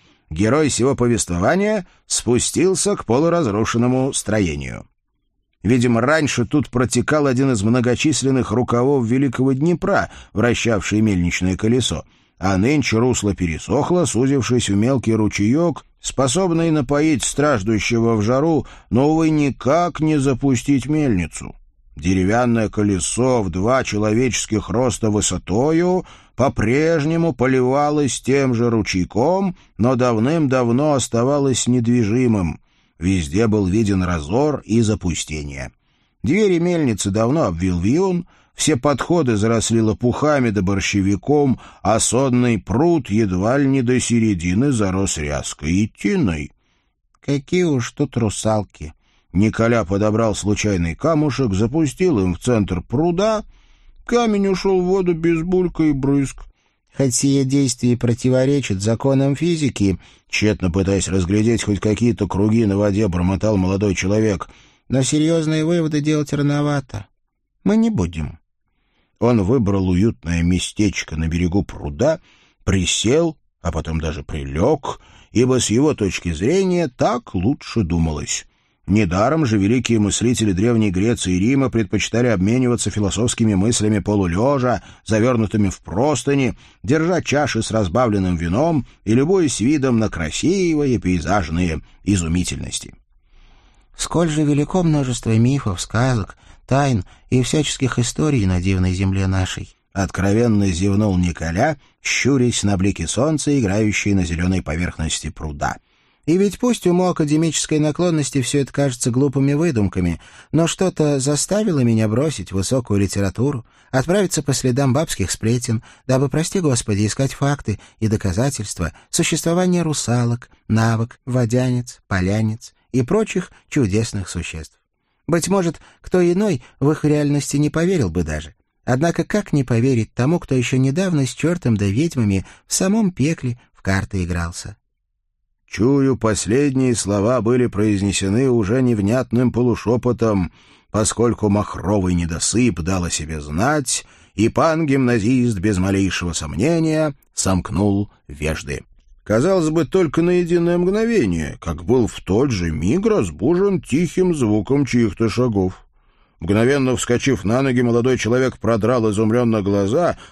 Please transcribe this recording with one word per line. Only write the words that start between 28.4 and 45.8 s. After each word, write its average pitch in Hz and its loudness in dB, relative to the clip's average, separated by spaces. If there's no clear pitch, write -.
же 120 0
ручейком, 117 0
но 127 2
давным-давно 127 2
оставалось 131 0
недвижимым. 117 2
Везде 90 0
был 104 2
виден 101 2
разор 90 -2
и 110 0
запустение. 78 -4
Двери 208 2
мельницы 156 0
давно 117 0
обвил 90 -2
вьюн, 170 0
все - 0
подходы 143 0
заросли 113 0
лопухами 120 0
да 98 0
борщевиком, 101 0
а 110 2
содный 123 0
пруд 156 0
едва 104 0
ли 143 0
не 135 2
до 123 0
середины 110 0
зарос 98 -2
ряской 73 -4
и 104 2